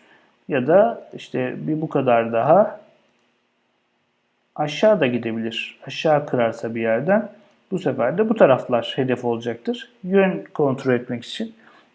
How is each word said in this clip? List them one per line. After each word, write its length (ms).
Ya 200
da 460
işte 440
bir 240
bu 80
kadar 420
daha 480
aşağı 440
da 80
gidebilir. 800
Aşağı 380
kırarsa 500
bir 60
yerden 480
bu 80
sefer 380
de 120
bu 60
taraflar 600
hedef 300
olacaktır. 640
Yön 400
kontrol 400
etmek 300
için 300